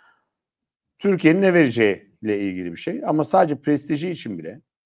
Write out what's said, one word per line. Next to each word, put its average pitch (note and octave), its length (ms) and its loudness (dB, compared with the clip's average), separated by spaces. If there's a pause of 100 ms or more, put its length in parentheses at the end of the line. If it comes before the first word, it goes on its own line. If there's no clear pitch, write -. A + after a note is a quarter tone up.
(1000)
Türkiye'nin F3+ 420 2
ne F#3+ 120 4
vereceğiyle G#2+ 840 0
ilgili F#2 320 -6
bir E2+ 60 -14
şey. A3 280 -8
Ama D#3 180 0
sadece D3+ 380 0
prestiji D3+ 480 -2
için A#2 280 -10
bile F2 240 -16 (240)